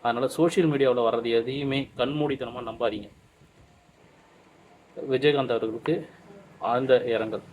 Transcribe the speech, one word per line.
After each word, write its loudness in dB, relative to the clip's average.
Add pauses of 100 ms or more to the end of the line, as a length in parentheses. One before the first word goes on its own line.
அதனால -2
சோஷியல் 2
மீடியாவுல 2
வர்றது 0
எதையுமே 0
கண்மூடித்தனமா -2
நம்பாதீங்க. -4 (2000)
விஜயகாந்த் 2
அவர்களுக்கு -2 (500)
ஆழ்ந்த 2
இரங்கல். -2 (120)